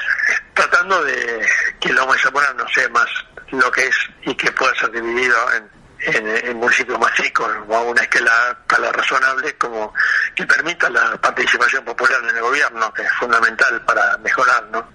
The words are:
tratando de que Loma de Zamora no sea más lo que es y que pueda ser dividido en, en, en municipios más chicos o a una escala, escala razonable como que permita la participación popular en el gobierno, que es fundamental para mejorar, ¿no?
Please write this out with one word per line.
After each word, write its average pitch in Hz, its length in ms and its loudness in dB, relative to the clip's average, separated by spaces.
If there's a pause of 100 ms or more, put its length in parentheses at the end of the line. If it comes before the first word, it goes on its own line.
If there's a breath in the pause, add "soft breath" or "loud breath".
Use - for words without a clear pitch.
(540 loud breath)
tratando 180 500 2
de 120 420 -2 (340 loud breath)
que - 120 -2
Loma 131 220 2
de - 60 0
Zamora 139 340 2
no 123 140 -6
sea 127 220 0
más 117 180 2 (420)
lo 135 200 2
que 127 160 0
es 123 100 0 (260)
y 131 120 -4
que - 180 -2
pueda 131 240 0
ser 117 140 -2
dividido 117 460 0 (180)
en, 107 140 -6 (480)
en, 113 320 -2
en 120 80 -6
municipios 117 420 0
más 117 160 2
chicos - 340 0 (200)
o 110 80 0
a 117 60 2
una 120 200 2
escala, 120 580 2
escala 120 320 0
razonable 135 640 0
como 110 360 -4 (420 loud breath)
que 185 120 -4
permita 170 440 0
la - 260 0
participación 123 680 0
popular 127 440 0
en 117 80 0
el 113 60 -2
gobierno, 117 500 0
que 123 100 -6
es 113 120 -2
fundamental 117 720 2
para 107 340 2
mejorar, 123 520 0
¿no? 113 240 -6